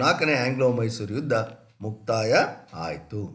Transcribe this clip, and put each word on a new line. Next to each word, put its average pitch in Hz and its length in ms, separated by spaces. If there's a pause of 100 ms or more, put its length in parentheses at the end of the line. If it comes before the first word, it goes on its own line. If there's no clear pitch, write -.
ನಾಲ್ಕನೇ 156 320 (100)
ಆಂಗ್ಲೋ 131 280
ಮೈಸೂರು 113 420
ಯುದ್ಧ 135 200 (460)
ಮುಕ್ತಾಯ 110 520 (520)
ಆಯ್ತು. 92 360 (140)